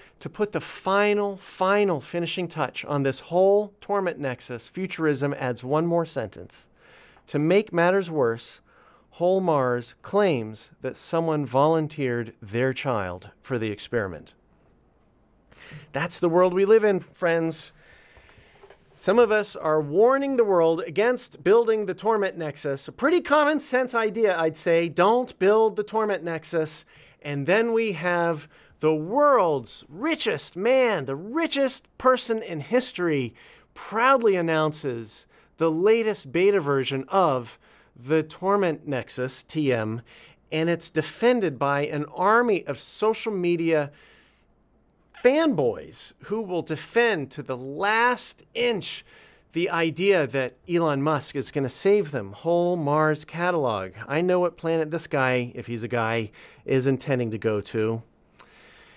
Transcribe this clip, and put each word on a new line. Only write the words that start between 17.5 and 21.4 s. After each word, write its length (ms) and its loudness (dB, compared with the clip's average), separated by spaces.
Some 220 0
of 140 6
us 240 0
are 260 0
warning 540 2
the 80 4
world 380 2
against 640 -2